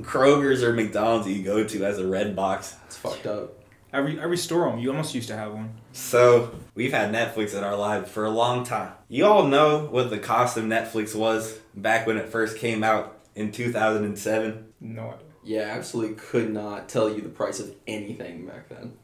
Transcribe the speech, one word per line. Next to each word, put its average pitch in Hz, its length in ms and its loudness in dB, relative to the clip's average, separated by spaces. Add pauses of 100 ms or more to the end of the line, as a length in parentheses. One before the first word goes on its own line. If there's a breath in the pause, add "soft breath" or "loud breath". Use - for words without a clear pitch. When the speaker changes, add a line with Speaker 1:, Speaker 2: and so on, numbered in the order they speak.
Speaker 1:
Kroger's 139 640 4
or 117 100 4
McDonald's 107 560 2
you 98 140 -2
go 104 220 2
to 107 180 -4
has 101 160 0
a 92 80 -2
Red 95 280 0
Box. 95 400 -2 (120)
Speaker 2:
It's - 100 -18
fucked - 300 -8
up. 104 320 -8 (340)
Speaker 3:
Every, 147 260 -2
every 170 200 -2
store 165 320 0
home, 117 80 -4
you 120 120 -2
almost 151 240 -4
used 117 140 -6
to 107 80 -8
have 107 160 -8
one. 110 220 -10 (180)
Speaker 1:
So, 120 600 6 (200)
we've 127 180 -2
had 107 200 0
Netflix 110 440 -2
in 101 60 -4
our 101 140 -2
lives 104 340 -2
for 107 140 -4
a 110 60 0
long 120 340 2
time. 110 280 -6 (160)
You 139 180 4
all 185 200 8
know 151 380 4
what 123 240 2
the 107 100 -2
cost 117 380 2
of 113 80 -2
Netflix 110 500 -2
was 110 440 0 (160)
back 113 320 0
when 110 100 2
it 101 140 -6
first 110 260 -2
came 110 260 -2
out 110 360 0 (160)
in 104 180 -6
two 120 180 -4
thousand 110 340 2
and 101 140 -4
seven? 110 640 -4
Speaker 3:
No 113 280 -10
idea. 117 80 -12 (280)
Speaker 2:
Yeah, 107 180 -2
I 104 140 -6
absolutely 110 380 -4
could 110 380 -2
not 104 360 -8
tell 110 240 0
you 104 80 -6
the - 80 -8
price - 300 -6
of 104 160 -12 (140)
anything 101 580 -10
back - 220 -16
then. - 240 -16 (120)